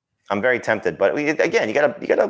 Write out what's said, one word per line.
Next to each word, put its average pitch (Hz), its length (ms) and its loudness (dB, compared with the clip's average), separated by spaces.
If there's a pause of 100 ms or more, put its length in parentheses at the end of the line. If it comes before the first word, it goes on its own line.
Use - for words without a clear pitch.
(300)
I'm 101 100 -2
very 123 200 0
tempted, - 360 -2
but 190 180 2
we, 147 140 -2
again, 156 400 0
you 107 60 -2
gotta, 139 260 2
you - 60 -10
gotta - 240 2